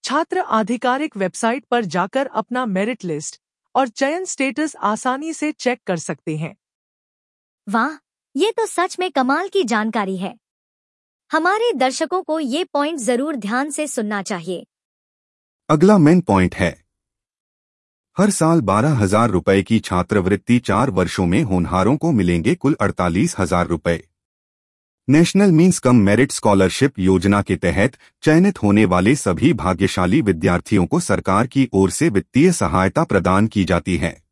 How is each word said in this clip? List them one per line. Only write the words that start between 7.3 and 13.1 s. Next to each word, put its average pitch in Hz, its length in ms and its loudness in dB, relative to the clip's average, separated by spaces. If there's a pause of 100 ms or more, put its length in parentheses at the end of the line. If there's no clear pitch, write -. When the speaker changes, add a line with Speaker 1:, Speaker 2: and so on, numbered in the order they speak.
Speaker 2:
वाह, 240 280 -2 (380)
ये 381 160 0
तो 453 140 -4
सच 359 340 -6
में 330 120 -4
कमाल 285 360 -2
की 370 160 -2
जानकारी 214 540 -4
है। 202 200 -10 (960)
हमारे 392 420 0
दर्शकों 285 500 -2
को 311 160 -4
ये 294 240 -4
point 294 360 -4
जरूर 254 360 -4